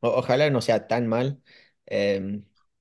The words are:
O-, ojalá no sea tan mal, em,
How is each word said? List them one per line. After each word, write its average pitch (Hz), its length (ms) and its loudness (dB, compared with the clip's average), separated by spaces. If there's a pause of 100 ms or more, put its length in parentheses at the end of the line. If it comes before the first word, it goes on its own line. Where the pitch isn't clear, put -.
O-, 120 80 0
ojalá 127 400 2
no 127 120 2
sea - 260 0
tan 117 200 0
mal, 127 340 -2 (440)
em, 101 600 -2 (360)